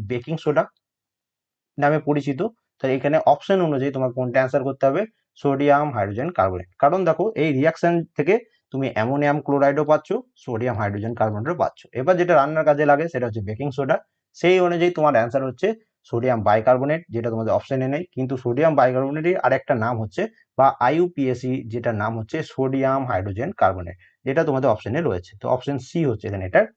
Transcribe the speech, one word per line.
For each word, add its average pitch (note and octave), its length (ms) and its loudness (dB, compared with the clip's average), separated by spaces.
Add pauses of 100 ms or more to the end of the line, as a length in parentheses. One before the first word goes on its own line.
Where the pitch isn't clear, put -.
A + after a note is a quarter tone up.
বেকিং B2 300 -6
সোডা D#3 280 0 (1120)
নামে D3 200 2
পরিচিত, D3 440 -2 (360)
তাই C3 160 0
এখানে C#3+ 300 0
অপশন F#3 360 2
অনুযায়ী C#3+ 300 0
তোমার C3 220 -2
কোনটা B2+ 260 0
অ্যান্সার C3 240 2
করতে C3+ 220 -2
হবে? D3+ 200 0 (300)
সোডিয়াম C#3+ 560 2
হাইড্রোজেন A2 380 -2
কার্বনেট। F#2+ 380 -2 (120)
কারণ F3 260 2
দেখো E3+ 300 0
এই D3+ 180 0
রিয়াকশন E3 500 0 (120)
থেকে F3 240 2 (320)
তুমি C3+ 220 -4
অ্যামোনিয়াম C#3+ 480 0
ক্লোরাইডও C#3 440 2
পাচ্ছ, D3+ 280 0 (220)
সোডিয়াম A#2 420 -4
হাইড্রোজেন G#2 380 -4
কার্বনেটও A2 400 -2
পাচ্ছ। - 380 -4
এবার D3+ 240 0
যেটা F3 180 2
রান্নার D#3 300 2
কাজে D3+ 200 2
লাগে C#3+ 220 4
সেটা B2+ 180 -4
হচ্ছে A2 160 -6
বেকিং G#2+ 300 -6
সোডা, C#3 260 -2 (360)
সেই F#3 260 2
অনুযায়ী F3 320 2
তোমার D3+ 220 2
অ্যান্সার A#2+ 320 0
হচ্ছে C3 280 -2 (300)
সোডিয়াম A#2+ 400 -2
বাইকার্বনেট, B2+ 680 2
যেটা A2+ 200 -4
তোমাদের A2+ 240 -2
অপশনে A#2+ 340 -2
নেই। D3+ 240 -4
কিন্তু C3 260 -4
সোডিয়াম C#3 380 0
বাইকার্বনেটের C#3 600 2
আর B2+ 140 0
একটা C3 240 0
নাম A2+ 260 -2
হচ্ছে E3+ 260 -4 (300)
বা C3+ 220 4
আইইউপিএসি C3 880 0
যেটা A#2 240 -4
নাম G#2+ 260 -4
হচ্ছে D3+ 240 -6
সোডিয়াম C3+ 600 -2
হাইড্রোজেন G2+ 460 -4
কার্বনেট, F#2 460 -2 (260)
যেটা C3+ 200 0
তোমাদের C3+ 260 0
অপশনে A2+ 320 -2
রয়েছে। G#2 400 -4
তো B2 80 -4
অপশন B2+ 280 -2
সি D#3+ 280 -4
হচ্ছে A2 220 -2
এখানে G2 180 -6
এটার E3+ 320 2